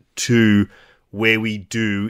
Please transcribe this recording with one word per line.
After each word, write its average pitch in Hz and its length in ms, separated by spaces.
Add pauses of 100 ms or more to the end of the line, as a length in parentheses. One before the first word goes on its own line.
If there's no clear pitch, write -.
(180)
to 107 500 (440)
where 110 280
we 110 180
do 104 520